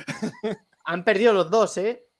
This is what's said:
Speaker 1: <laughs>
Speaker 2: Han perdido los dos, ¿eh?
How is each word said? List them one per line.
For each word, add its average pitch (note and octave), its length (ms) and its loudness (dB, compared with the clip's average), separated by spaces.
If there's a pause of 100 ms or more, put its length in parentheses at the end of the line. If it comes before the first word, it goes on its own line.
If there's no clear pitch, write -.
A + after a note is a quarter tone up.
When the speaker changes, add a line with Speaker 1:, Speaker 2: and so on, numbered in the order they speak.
Speaker 1:
<laughs> - 640 -10 (180)
Speaker 2:
Han F3 180 -6
perdido A3 300 4
los F3 160 2
dos, G#3+ 280 0
¿eh? G#3+ 280 -6 (140)